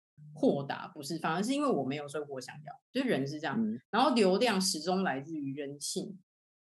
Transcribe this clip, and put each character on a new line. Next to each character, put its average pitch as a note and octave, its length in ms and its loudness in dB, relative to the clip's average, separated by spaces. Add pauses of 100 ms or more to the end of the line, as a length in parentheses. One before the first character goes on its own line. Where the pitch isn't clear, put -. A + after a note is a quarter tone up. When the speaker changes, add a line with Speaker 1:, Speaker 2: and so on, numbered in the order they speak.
(340)
Speaker 1:
豁 D3+ 300 2
达， - 240 -6
不 D3+ 160 -14
是， D#3+ 160 -6
反 D#3+ 140 0
而 F#3 100 0
是 B3 100 0
因 C#4+ 80 0
为 D4 60 0
我 D#3+ 160 2
没 C3 140 -4
有， D3 100 -8
所 D3+ 140 -6
以 - 80 -4
我 C3+ 100 -8
想 - 160 -12
要， - 180 -14 (200)
就 C4 120 0
人 C#3 220 2
是 D3+ 120 -6
这 D#3 60 -6
样。 C#3 140 -2
Speaker 2:
嗯。 A2+ 200 0 (100)
Speaker 1:
然 A3 120 4
后 C#4 120 6
流 G3 240 6
量 G#3 240 4
始 F#3 180 0
终 F#3 240 2
来 C#3 160 0
自 D#3 180 -8
于 C#3 160 -4
人 C#3+ 280 -8
性， - 360 -6 (440)